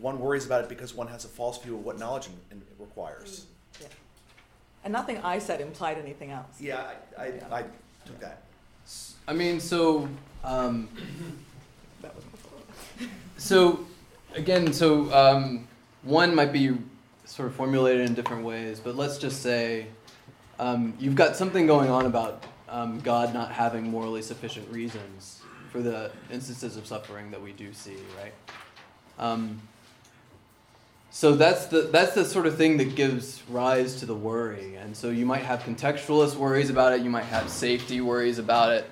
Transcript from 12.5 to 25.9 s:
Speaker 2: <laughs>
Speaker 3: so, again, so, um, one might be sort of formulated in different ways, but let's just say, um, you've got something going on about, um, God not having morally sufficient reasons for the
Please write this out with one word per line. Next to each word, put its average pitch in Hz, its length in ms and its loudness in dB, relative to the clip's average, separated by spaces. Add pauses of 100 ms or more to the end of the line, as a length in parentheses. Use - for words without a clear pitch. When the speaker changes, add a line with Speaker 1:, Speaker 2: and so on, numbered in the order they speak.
Speaker 2:
<laughs> - 120 -20
Speaker 3:
so, 175 500 6 (480)
again, 165 380 2
so, 151 420 4
um, 135 540 6 (340)
one 165 320 4
might 143 180 4
be 135 240 4 (480)
sort 127 240 -8
of - 60 -6
formulated 131 520 4
in 117 80 0
different 117 300 -4
ways, 113 360 -6
but 123 160 -6
let's 143 220 -4
just 131 220 -6
say, 117 460 -2 (720)
um, 120 400 0
you've 139 160 0
got 165 220 6
something 185 300 2
going 143 240 6
on 127 160 2
about, 113 380 -2 (240)
um, 117 320 -6
God 120 320 0
not 117 200 -6
having 113 380 -2
morally 113 320 -4
sufficient 113 480 -12
reasons 107 680 -12 (300)
for 123 100 -6
the 110 300 -4 (200)